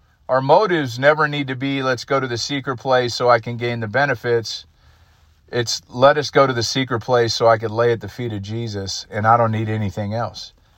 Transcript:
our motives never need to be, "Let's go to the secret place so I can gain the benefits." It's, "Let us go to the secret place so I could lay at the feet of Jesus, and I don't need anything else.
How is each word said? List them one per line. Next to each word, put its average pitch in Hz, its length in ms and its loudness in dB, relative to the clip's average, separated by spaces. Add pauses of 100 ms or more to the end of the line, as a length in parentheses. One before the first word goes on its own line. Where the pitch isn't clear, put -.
(300)
our 127 120 2
motives 151 560 2
never 151 300 4
need 143 200 -4
to 131 80 -4
be, 135 280 -4
"Let's 127 220 -2
go 135 160 0
to 127 60 -4
the 120 100 -4
secret 135 400 -6
place 123 380 0
so 123 140 2
I 117 100 6
can 120 180 -8
gain 120 240 -4
the 110 60 -6
benefits." 120 800 -2 (840)
It's, 117 400 -4
"Let 135 280 4
us 143 120 -4
go 139 180 4
to 131 60 0
the 117 100 -2
secret 127 380 -2
place 120 320 2
so 117 140 2
I 113 100 6
could 110 140 -6
lay 117 200 2
at 113 80 -2
the 101 80 -10
feet 120 240 -8
of 104 120 -8
Jesus, 104 680 -8
and 107 180 -2
I 117 80 8
don't 117 160 4
need 110 160 -2
anything 107 460 -4
else. - 400 -8 (240)